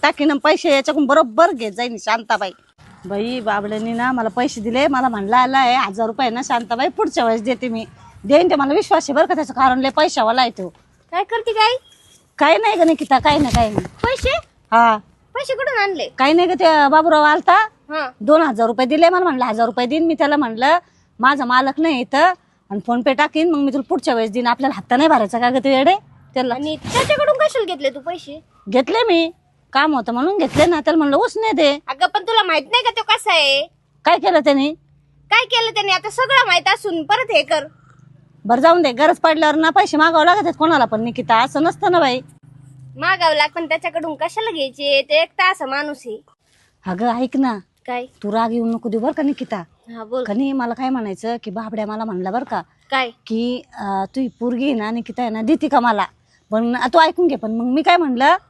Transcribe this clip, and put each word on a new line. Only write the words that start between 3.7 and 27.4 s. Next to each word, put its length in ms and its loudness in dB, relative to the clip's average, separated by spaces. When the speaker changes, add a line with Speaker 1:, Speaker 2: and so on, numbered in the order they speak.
Speaker 1:
ना 200 -2
मला 160 -2
पैसे 320 -4
दिले, 260 -2
मला 220 0
म्हणला 300 0
आला 200 2
आहे 160 2
हजार 320 -2
रुपये 240 -2
ना 140 -6
शांताबाई, 440 -2
पुढच्या 360 -2
वेळेस 180 0
देते 260 -4
मी. 180 -8
देईन 260 4
ते, 40 2
मला 200 0
विश्वास 280 0
आहे 120 -6
बरं 120 4
का 80 -2
त्याचा, 200 -4
कारण 240 2
लय 120 0
पैशावाला 500 0
आहे 100 2
तो. 180 -12
Speaker 2:
काय 120 -2
करते 280 -4
काय? 240 0
Speaker 1:
काय 200 4
नाही 180 0
ग 60 2
निकिता, 360 2
काय 200 2
नाही, 160 0
काय 160 2
नाही. 160 -4
Speaker 2:
पैसे? 440 -4
Speaker 1:
हा. 240 4
Speaker 2:
पैसे 200 -4
कुठून 240 -4
आणले? 300 -2
Speaker 1:
काही 140 4
नाही 160 4
ग, 40 0
ते 360 4
बाबूराव 340 4
आलता, 460 4
Speaker 2:
हा. 200 -6
Speaker 1:
दोन 220 4
हजार 240 0
रुपये 200 0
दिले, 220 4
मला 160 2
म्हणलं 200 0
हजार 220 0
रुपये 200 -2
देईन 200 0
मी. 80 0
त्याला 220 0
म्हणलं, 420 0
"माझा 240 2
मालक 360 0
नाही 200 2
इथं 320 2
आणि 180 -6
PhonePe 260 0
टाकीन, 360 0
मग 80 0
मी 140 0
तुला 160 -4
पुढच्या 260 -2
वेळेस 160 -2
देईन." 160 -2
आपल्याला 280 0
हप्ता 220 -2
नाही 120 4
भरायचा 300 2
का 120 2
ग 60 -2
तू 120 0
येडे? 260 4
त्याला 200 -2
Speaker 2:
आणि 220 -6
त्याच्याकडून 580 0
कशाला 300 0